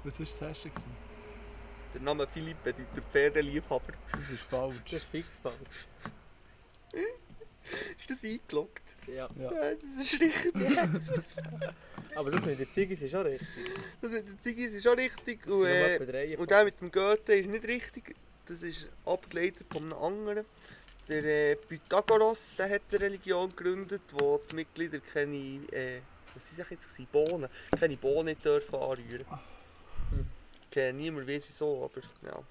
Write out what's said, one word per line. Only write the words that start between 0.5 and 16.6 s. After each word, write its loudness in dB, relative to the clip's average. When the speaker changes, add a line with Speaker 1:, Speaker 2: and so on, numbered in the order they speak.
Speaker 1:
gewesen? -10
Speaker 2:
Der -8
Name 0
Philipp -8
bedeutet -6
Pferdeliebhaber. 2
Speaker 1:
Das -6
ist -8
falsch. -2
Speaker 3:
Das -10
ist -6
fix -10
falsch. -12
Speaker 2:
<laughs> -4
Ist -16
das -6
eingeloggt? -4
Speaker 3:
Ja. -8
Speaker 1:
Ja. -4
Speaker 2:
Ja, 0
das -6
ist 0
richtig. 4
<laughs> 0
Speaker 3:
Aber 0
das 2
mit 0
der -4
Ziggis -2
ist -6
auch 0
richtig. -2
Speaker 2:
Das -4
mit -4
der -16
Ziggis -4
ist 4
auch 8
richtig. -2
Speaker 3:
Das 0
Speaker 2:
Und, 6
Speaker 3:
sind 6
nur -
Speaker 2:
äh, 6
Speaker 3:
etwa 2
drei -2
Speaker 2:
und -2
der 10